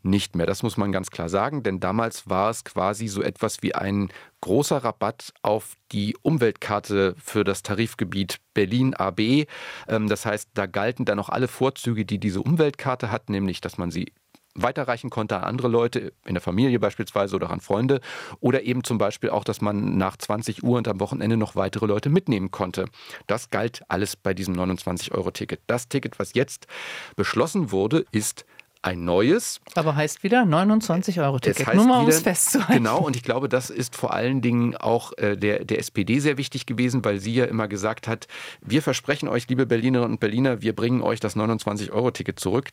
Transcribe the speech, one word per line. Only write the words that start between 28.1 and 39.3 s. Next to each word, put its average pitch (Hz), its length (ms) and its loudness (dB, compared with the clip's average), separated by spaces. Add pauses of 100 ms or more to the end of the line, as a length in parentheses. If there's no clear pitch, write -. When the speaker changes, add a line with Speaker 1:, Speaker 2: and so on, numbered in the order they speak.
Speaker 1:
ist - 340 -4 (340)
ein 90 240 -2
neues. 110 560 2 (140)
Speaker 2:
Aber 156 200 2
heißt 151 280 -2
wieder 226 240 4
neunundzwanzig-Euro-Ticket. 170 1120 2
Speaker 1:
Es - 60 2
heißt 113 100 4
Speaker 2:
Nur 226 120 8
mal, 254 100 6
um's 156 160 6
Speaker 1:
wieder, 160 160 2
Speaker 2:
festzuhalten. 202 420 2
Speaker 1:
genau, 120 280 4
und 147 140 0
ich 120 100 -6
glaube, 123 260 0
das 127 180 0
ist - 260 -6
vor - 200 -4
allen 123 260 0
Dingen 120 340 2
auch, - 440 0
äh, 101 180 2
der, 104 300 0
der - 140 0
S - 100 -6
P 101 140 -2
D 117 140 2
sehr 143 200 2
wichtig 135 260 -6
gewesen, 123 400 0
weil 101 140 2
sie 107 160 -4
ja 123 100 4
immer 110 240 -2
gesagt 104 400 -4
hat, 113 180 -4 (360)
"Wir 131 180 2
versprechen 143 480 -2
euch, 123 200 -2